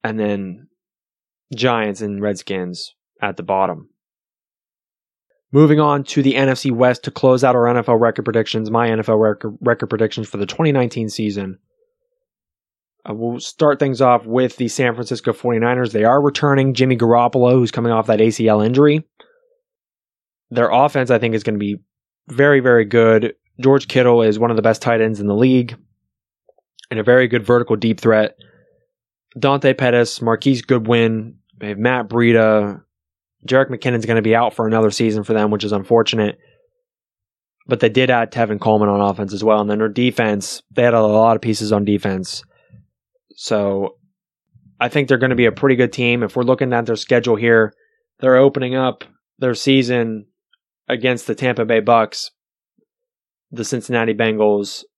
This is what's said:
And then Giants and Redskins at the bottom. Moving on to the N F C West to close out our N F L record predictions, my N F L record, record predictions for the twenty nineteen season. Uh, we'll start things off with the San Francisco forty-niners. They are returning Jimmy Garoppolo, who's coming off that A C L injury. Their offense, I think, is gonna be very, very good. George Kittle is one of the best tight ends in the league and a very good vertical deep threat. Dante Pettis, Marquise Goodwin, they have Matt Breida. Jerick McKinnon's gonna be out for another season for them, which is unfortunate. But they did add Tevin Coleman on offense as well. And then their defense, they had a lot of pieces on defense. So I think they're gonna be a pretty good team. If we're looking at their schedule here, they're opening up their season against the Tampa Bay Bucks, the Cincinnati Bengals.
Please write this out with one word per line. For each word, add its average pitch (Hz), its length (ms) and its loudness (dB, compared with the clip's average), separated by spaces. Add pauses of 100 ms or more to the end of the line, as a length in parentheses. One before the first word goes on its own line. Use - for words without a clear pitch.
And 110 120 -4
then 101 520 -6 (840)
Giants 110 460 -2
and 101 200 -6
Redskins 92 720 -6 (280)
at 101 160 -6
the 87 60 -12
bottom. 92 460 -4 (1600)
Moving 151 260 6
on 143 240 0
to - 180 -2
the 135 140 2
N 135 140 2
F 127 80 0
C 135 140 -4
West 123 340 2
to 135 60 -8
close 127 300 2
out 127 140 4
our 120 140 2
N 123 80 0
F 120 100 -2
L 120 80 2
record 113 300 0
predictions, 110 440 -4
my 117 200 0
N 113 100 -2
F 107 80 -6
L 113 80 2
record, 107 460 -2
record 117 260 -2
predictions 110 400 -4
for - 80 -12
the 101 100 -4
twenty 151 280 -2
nineteen 120 340 -2
season. 101 500 -8 (1500)
Uh, 107 40 -8
we'll 117 260 -6
start 147 400 0
things 135 220 -2
off 123 240 2
with 123 320 -2
the 123 100 -4
San 120 260 -2
Francisco 117 380 -6
forty-niners. 120 600 -2
They 107 100 0
are 131 180 4
returning 139 520 0
Jimmy 131 240 0
Garoppolo, 120 560 2
who's 123 180 2
coming 117 220 -2
off 110 140 0
that 107 120 2
A 113 100 4
C 110 200 0
L 107 100 4
injury. 147 480 2 (1400)
Their 120 180 0
offense, 131 400 0
I 120 80 4
think, 110 160 -2
is 107 100 -4
gonna 107 140 -4
be 101 200 -4 (500)
very, 143 320 2
very 120 240 4
good. 113 520 2 (260)
George 135 260 2
Kittle 123 340 4
is 107 160 2
one 117 140 0
of 110 60 0
the 107 40 0
best 110 200 0
tight 117 180 0
ends 110 220 -2
in 101 60 -2
the 101 60 0
league 123 440 2 (1120)
and 110 80 -4
a 104 40 -4
very 123 260 4
good 113 160 -2
vertical 120 320 2
deep 110 240 -2
threat. 107 340 2 (1040)
Dante 139 340 2
Pettis, 120 480 0
Marquise 117 400 0
Goodwin, 113 720 -2 (240)
they 104 100 -10
have 101 80 -8
Matt 120 300 -2
Breida. 110 760 2 (640)
Jerick 135 220 0
McKinnon's 120 360 -4
gonna 113 160 0
be 110 140 2
out 117 180 0
for 110 140 -4
another 110 240 2
season 107 320 -2
for 113 100 -4
them, 107 180 0
which 104 120 -4
is 104 80 -4
unfortunate. 107 680 0 (1300)
But 123 120 -2
they 117 100 2
did 127 200 0
add 117 220 0
Tevin 107 280 -4
Coleman 107 300 2
on 101 120 0
offense 101 320 -2
as 101 100 -8
well. 107 160 2
And 104 100 -2
then 104 100 -2
their 110 100 -2
defense, 110 840 -2
they 123 120 0
had 120 100 2
a 113 80 4
lot 110 340 4
of - 60 -6
pieces 107 300 -4
on 101 140 0
defense. 101 580 -4 (920)
So 98 600 -4 (840)
I 120 80 0
think 139 200 -2
they're 135 100 2
gonna 127 180 0
be 120 100 4
a 110 60 4
pretty 135 240 0
good 127 180 0
team. 120 300 0
If 101 120 -6
we're 123 80 -2
looking 127 300 0
at 117 120 -2
their 113 100 -2
schedule 117 400 0
here, 113 380 2 (460)
they're 127 180 4
opening 131 380 2
up 131 280 -4 (360)
their 127 160 -2
season 120 680 -2 (640)
against 120 400 -4
the 110 80 -4
Tampa 117 300 -2
Bay 113 140 0
Bucks, 110 520 0 (1200)
the 117 140 -10
Cincinnati 113 480 -4
Bengals. 107 720 -2 (140)